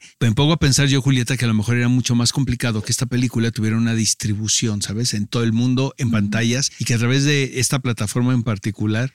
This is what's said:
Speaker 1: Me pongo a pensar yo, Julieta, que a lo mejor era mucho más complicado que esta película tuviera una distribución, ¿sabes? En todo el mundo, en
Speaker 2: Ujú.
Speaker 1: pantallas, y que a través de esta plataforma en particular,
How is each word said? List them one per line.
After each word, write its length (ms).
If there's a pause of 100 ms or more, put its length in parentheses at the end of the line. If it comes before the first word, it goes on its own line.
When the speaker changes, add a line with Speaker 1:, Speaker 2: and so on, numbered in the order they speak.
(200)
Speaker 1:
Me 140
pongo 180
a 80
pensar 300
yo, 120
Julieta, 360
que 80
a 20
lo 60
mejor 240
era 100
mucho 280
más 180
complicado 500
que 80
esta 140
película 460
tuviera 260
una 180
distribución, 880
¿sabes? 320
En 140
todo 160
el 100
mundo, 440
en 100
Speaker 2:
Ujú. 100
Speaker 1:
pantallas, 520 (100)
y 40
que 120
a 40
través 240
de 380
esta 180
plataforma 540
en 100
particular, 720